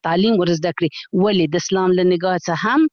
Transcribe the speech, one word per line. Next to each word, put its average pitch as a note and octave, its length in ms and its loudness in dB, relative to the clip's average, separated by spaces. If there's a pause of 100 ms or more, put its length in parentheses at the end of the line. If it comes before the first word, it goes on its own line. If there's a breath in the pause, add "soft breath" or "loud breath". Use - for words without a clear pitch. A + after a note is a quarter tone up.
تعلیم F#3+ 340 2
ور E3+ 160 0
زده E3+ 180 -4
کړي. D#3+ 120 0 (320 loud breath)
ولې؟ G3 320 2
د F3 120 -2
اسلام F#3 340 0
له F3+ 160 2
نگاه F3+ 220 -2 (120)
څخه G3 260 -2
هم D#4 180 2